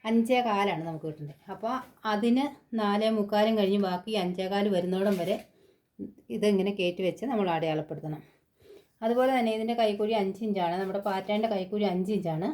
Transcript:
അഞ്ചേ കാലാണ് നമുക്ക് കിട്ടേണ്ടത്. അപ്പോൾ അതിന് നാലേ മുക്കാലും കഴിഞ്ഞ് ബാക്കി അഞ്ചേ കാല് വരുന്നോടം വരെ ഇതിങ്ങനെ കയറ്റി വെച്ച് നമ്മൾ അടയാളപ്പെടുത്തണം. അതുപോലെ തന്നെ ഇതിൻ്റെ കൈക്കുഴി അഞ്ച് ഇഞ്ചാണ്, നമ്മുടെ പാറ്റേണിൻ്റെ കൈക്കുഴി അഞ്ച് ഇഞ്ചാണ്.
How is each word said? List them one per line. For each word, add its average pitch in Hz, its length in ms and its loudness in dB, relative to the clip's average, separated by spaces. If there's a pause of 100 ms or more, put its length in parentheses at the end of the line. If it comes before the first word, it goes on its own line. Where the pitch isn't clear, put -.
അഞ്ചേ 233 360 4
കാലാണ് 196 420 0
നമുക്ക് 160 200 -8
കിട്ടേണ്ടത്. 147 280 -10 (180)
അപ്പോൾ 226 200 -6 (380)
അതിന് 240 340 4 (340)
നാലേ 208 380 2
മുക്കാലും 208 400 2
കഴിഞ്ഞ് 202 280 4
ബാക്കി 180 260 -4 (100)
അഞ്ചേ 180 300 -2
കാല് 202 240 0
വരുന്നോടം 185 460 2
വരെ 180 140 0 (1000)
ഇതിങ്ങനെ 202 420 2
കയറ്റി 180 300 -2
വെച്ച് 175 240 -4
നമ്മൾ 202 240 0
അടയാളപ്പെടുത്തണം. 156 680 -4 (840)
അതുപോലെ 254 320 4
തന്നെ 226 200 2
ഇതിൻ്റെ 226 240 -2
കൈക്കുഴി 214 400 2
അഞ്ച് 196 260 -2
ഇഞ്ചാണ്, 180 340 0
നമ്മുടെ 190 280 -4
പാറ്റേണിൻ്റെ 208 460 -2
കൈക്കുഴി 196 360 -2
അഞ്ച് 185 260 0
ഇഞ്ചാണ്. 165 360 -2